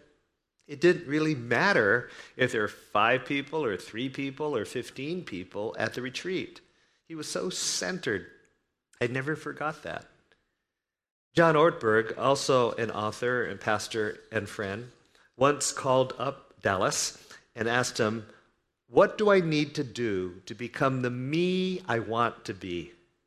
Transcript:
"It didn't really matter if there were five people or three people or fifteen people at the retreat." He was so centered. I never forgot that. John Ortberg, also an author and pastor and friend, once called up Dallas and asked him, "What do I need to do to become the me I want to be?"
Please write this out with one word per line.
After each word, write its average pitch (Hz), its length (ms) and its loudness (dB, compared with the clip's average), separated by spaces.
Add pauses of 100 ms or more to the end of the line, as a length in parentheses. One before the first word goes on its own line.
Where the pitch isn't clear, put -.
(680)
"It 143 140 -14
didn't 170 260 6
really 156 280 2
matter 120 760 4 (260)
if 123 160 2
there 117 100 0
were 104 60 0
five 117 580 2
people 143 380 -4
or 104 140 0
three 123 320 -8
people 139 480 -4
or 101 80 -2
fifteen 143 580 -8
people 101 540 -8
at 110 160 -2
the 131 80 -8
retreat." 160 600 -8 (460)
He 165 80 -14
was 151 140 -10
so - 200 -4
centered. 98 760 -4 (720)
I 120 80 0
never 131 280 -4
forgot 147 480 -8
that. - 220 -8 (1300)
John 165 220 6
Ortberg, 120 600 2
also 131 560 2
an 110 180 -4
author 110 540 -2
and 98 140 -8
pastor 107 600 -2 (120)
and 104 160 -4
friend, 107 440 -6 (440)
once 139 360 2
called 131 480 2
up - 420 -8
Dallas 101 560 0 (380)
and 110 120 -2
asked 123 300 0
him, 110 300 0 (600)
"What 180 300 4
do 208 140 4
I 196 80 8
need 156 360 2
to 147 80 -2
do 98 600 -4
to - 80 -10
become 127 480 -2
the 123 80 0
me 180 800 -2
I 117 120 0
want 113 460 -2
to 113 80 -6
be?" 90 380 -8 (360)